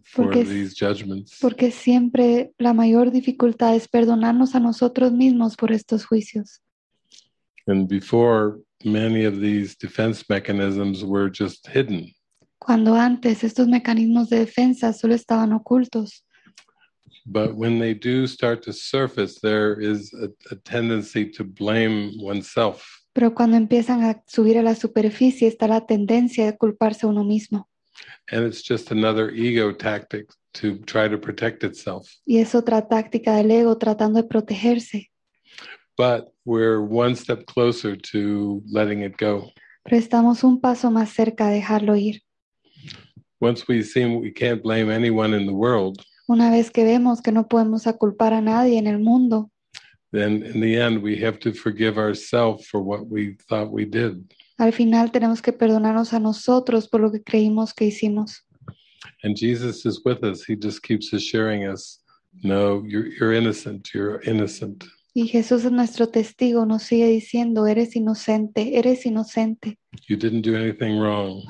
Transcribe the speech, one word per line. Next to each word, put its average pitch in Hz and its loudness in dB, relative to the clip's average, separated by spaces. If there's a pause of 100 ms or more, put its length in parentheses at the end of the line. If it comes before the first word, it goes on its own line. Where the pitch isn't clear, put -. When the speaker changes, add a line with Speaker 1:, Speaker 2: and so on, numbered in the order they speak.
Speaker 1:
for - -2
Speaker 2:
Porque 156 2
s-, 98 -2
Speaker 1:
these 98 -6
judgments. 101 -6
Speaker 2:
porque 247 0
siempre 247 2
la 240 2
mayor 233 4
dificultad 240 2
es 226 -2
perdonarnos 233 2
a 254 4
nosotros 247 2
mismos 240 4
por 226 0
estos 220 -2
juicios. 214 -4 (1040)
Speaker 1:
And 95 0
before, 107 2 (240)
many 110 0
of 101 -2
these 104 -2
defense 110 -4
mechanisms 98 -2
were 98 0
just - -6
hidden. 113 -4 (460)
Speaker 2:
Cuando 226 2
antes 240 0
estos 240 2
mecanismos 233 2
de 233 2
defensa 247 0
solo 226 0
estaban 226 0
ocultos. 226 -2 (1000)
Speaker 1:
But 107 -2
when 117 0
they 113 0
do 123 -2
start 120 -2
to 113 -10
surface, 127 -4
there 107 0
is 104 -4
a, 113 -10 (220)
a 113 -12
tendency 110 -4
to 107 -12
blame 104 -2
oneself. 101 -4 (280)
Speaker 2:
Pero 233 2
cuando 233 4
empiezan 233 2
a 220 -2
subir 226 4
a 233 2
la 226 2
superficie, 226 0
está 226 0
la 226 0
tendencia 226 0
de 214 -2
culparse 220 0
a - 2
uno 208 0
mismo. 208 -4 (600)
Speaker 1:
And 113 -2
it's 110 -8
just - -4
another 110 0
ego 113 0
tactic 104 -8 (260)
to 101 -4
try 107 0
to 104 -2
protect 113 -6
itself. 95 -10 (180)
Speaker 2:
Y 233 4
es 226 0
otra 226 0
táctica 220 0
del 214 4
ego 226 4
tratando 220 0
de 226 -6
protegerse. 214 -2 (840)
Speaker 1:
But 123 0 (120)
we're 113 2
one 117 0
step - -6
closer 117 -2 (160)
to 104 -2
letting 104 -2
it 98 -8
go. 104 -4 (340)
Speaker 2:
Pero 240 2
estamos 233 2
un 254 4
paso 247 0
más 220 0
cerca 220 0
de 208 2
dejarlo 208 0
ir. 214 -2 (1200)
Speaker 1:
Once 117 0
we 117 2
see 123 -2
we 117 -4
can't 120 -2
blame 110 0
anyone 110 2
in 101 -2
the 98 -4
world, 101 0 (280)
Speaker 2:
Una 233 4
vez 233 2
que 233 2
vemos 240 2
que - 0
no 220 2
podemos 220 0
aculpar 220 0
a 220 0
nadie 226 2
en 214 -2
el 208 0
mundo, 226 2 (600)
Speaker 1:
then 107 0
in 110 -6
the 113 2
end 117 0
we 104 -2
have 110 -2
to 110 -4
forgive 107 -2
ourselves 110 -2
for 104 -4
what 104 -6
we 104 -6 (120)
thought 107 -4
we 107 -4
did. 107 -4 (340)
Speaker 2:
al 226 2
final 233 2
tenemos 226 0
que 240 0
perdonarnos 220 0
a 226 0
nosotros 226 0
por 226 0
lo 214 2
que 214 -8
creímos 214 0
que - -2
hicimos. 214 -4 (800)
Speaker 1:
And 104 -2
Jesus 117 -4
is 110 -2
with 120 0
us. 98 -4
He 107 -4
just 104 -10
keeps 107 -4
assuring 107 -2
us, - -14 (400)
"No, 101 0
you're, 107 -4 (120)
you're 113 2
innocent, 107 -4
you're 104 -4
innocent." 104 -6 (300)
Speaker 2:
Y 233 -2
Jesús 226 0
es 247 2
nuestro 233 0
testigo, 233 0
nos 220 -2
sigue 233 2
diciendo, 226 0
"Eres 226 0
inocente, 220 -2
eres 254 2
inocente. 220 -4 (300)
Speaker 1:
You 104 -2
didn't 110 -2
do 113 0
anything 110 -2
wrong. 104 -2